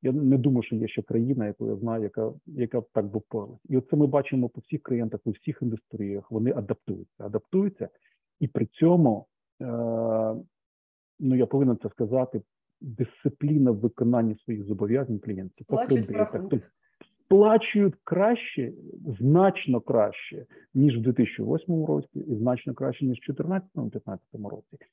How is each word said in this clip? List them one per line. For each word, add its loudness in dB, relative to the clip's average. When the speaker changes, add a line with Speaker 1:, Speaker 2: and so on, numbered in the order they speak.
Speaker 1:
я 0
не 4
думаю, 2
що -6
є -2
ще -6
країна, -2
яку -6
я -4
знаю, -4
яка, -4
яка -4
б -12
так -2
би -6
впоралась. -10
І 0
оце 0
ми 6
бачимо 0
по -12
всіх -8
клієнтах, -4
у -4
всіх -8
індустріях. -6
Вони 0
адаптуються, -8
адаптуються. -2
І -2
при -2
цьому, 4
е, -8
ну, 2
я 4
повинен 2
це -6
сказати, -2
дисципліна 0
в 2
виконанні 0
своїх -6
зобов'язань -2
клієнтів. -10
Speaker 2:
Сплачують 0
Speaker 1:
Покрити, -6
Speaker 2:
рахунки. -2
Speaker 1:
так, -10
сплачують 6
краще, 0
значно 4
краще, -2
ніж 4
в -2
дві 0
тисячі 0
восьмому -2
році, -2
і -6
значно -2
краще, -4
ніж -2
в -16
чотирнадцятому-п'ятнадцятому -8
році. -18